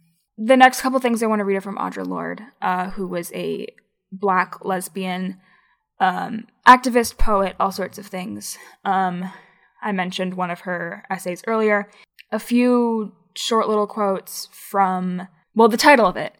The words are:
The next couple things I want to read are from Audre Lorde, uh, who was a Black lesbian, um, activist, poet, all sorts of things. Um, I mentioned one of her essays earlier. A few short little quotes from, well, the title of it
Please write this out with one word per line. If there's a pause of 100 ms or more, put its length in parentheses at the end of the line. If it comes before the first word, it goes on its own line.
(380)
The
next
couple
things
I
want
to
read
are
from
Audre
Lorde, (180)
uh,
who
was
a (440)
Black
lesbian, (600)
um, (200)
activist,
poet,
all
sorts
of
things. (260)
Um, (500)
I
mentioned
one
of
her
essays
earlier. (420)
A
few (220)
short
little
quotes
from, (280)
well,
the
title
of
it